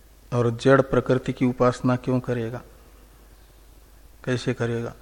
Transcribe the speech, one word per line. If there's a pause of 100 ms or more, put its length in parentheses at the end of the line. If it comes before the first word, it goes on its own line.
(320)
और
जड़
प्रकृति
की
उपासना
क्यों
करेगा? (1600)
कैसे
करेगा?